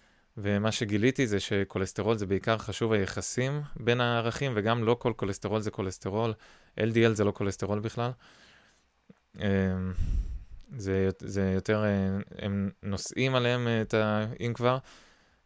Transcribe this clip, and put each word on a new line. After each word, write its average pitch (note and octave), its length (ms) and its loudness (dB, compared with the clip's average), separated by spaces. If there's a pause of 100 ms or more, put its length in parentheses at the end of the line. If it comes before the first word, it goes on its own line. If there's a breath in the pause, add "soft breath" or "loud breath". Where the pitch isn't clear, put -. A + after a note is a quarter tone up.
(380 soft breath)
ומה G#2 340 2
שגיליתי A2+ 560 2
זה G2+ 120 0
שכולסטרול G2 800 0
זה G2+ 80 -4
בעיקר G2 320 2
חשוב A2 360 -2
היחסים B2 680 -2 (140)
בין A#2+ 260 0
הערכים, A#2+ 540 0
וגם A2+ 280 2
לא A#2 160 4
כל A#2 160 0
כולסטרול G2+ 460 -2
זה G#2 100 -4
כולסטרול, G#2+ 600 -2 (460 loud breath)
אל A2 120 2
די A2+ 140 6
אל A2+ 80 6
זה G#2 100 2
לא G2+ 80 4
כולסטרול G2+ 480 -2
בכלל. A#2 320 -4 (1300 soft breath)
אמ, F#2+ 540 0 (840 loud breath)
זה, F#2+ 320 0 (100)
זה G2 360 0
יותר, G#2+ 280 0
אה, G2 340 2 (200)
הם G2+ 320 -2 (140)
נושאים B2+ 520 -2
עליהם B2 320 2 (140)
את G#2+ 120 -4
ה-, G#2+ 320 2 (140)
אם A#2+ 160 -2
כבר, B2 220 2 (680 loud breath)